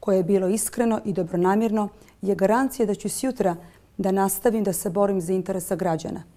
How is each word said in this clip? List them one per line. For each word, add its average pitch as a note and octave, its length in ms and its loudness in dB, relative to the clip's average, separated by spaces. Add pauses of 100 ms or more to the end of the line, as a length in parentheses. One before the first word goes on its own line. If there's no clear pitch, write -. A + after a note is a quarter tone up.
koje G3 160 2
je F#3 80 4
bilo F#3+ 240 2
iskreno A3 560 0
i G3+ 80 -2
dobronamjerno, G3 760 0 (340)
je G3 120 0
garancija A3 520 2
da G3+ 80 0
ću G3+ 140 -6
sjutra G3+ 480 -2 (420)
da F#3+ 120 0
nastavim G3 540 2
da G3 80 0
se F#3+ 180 -4
borim G3 300 2
za E3+ 120 -2
interese F#3 440 -2
građana. E3 460 -2 (140)